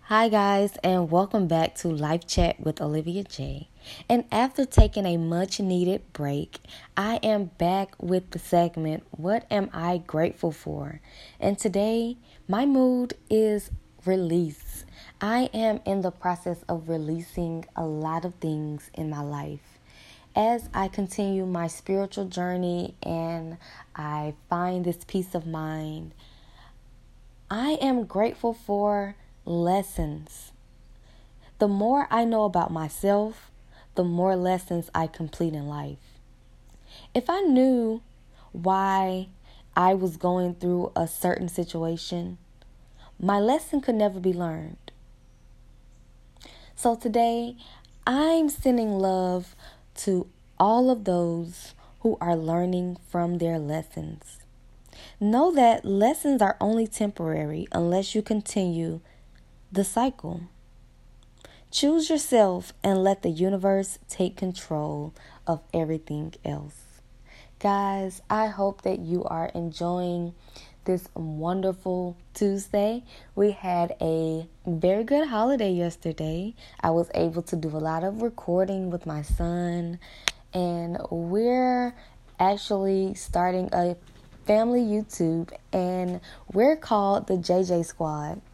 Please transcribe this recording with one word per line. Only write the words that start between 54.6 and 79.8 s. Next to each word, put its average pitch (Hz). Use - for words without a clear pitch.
Know 240
that 233
lessons 233
are 196
only 220
temporary 160
unless 175
you 214
continue 175
the 190
cycle. 196
Choose 311
yourself 214
and 190
let 196
the 175
universe 190
take 185
control 151
of 160
everything 160
else. 147
Guys, 196
I 220
hope 196
that 190
you 175
are 165
enjoying 175
this 180
wonderful 180
Tuesday. 208
We 202
had 175
a 160
very 180
good 285
holiday 226
yesterday. 170
I 170
was 170
able 170
to 175
do 160
a 151
lot 160
of 208
recording 190
with 175
my 151
son, 170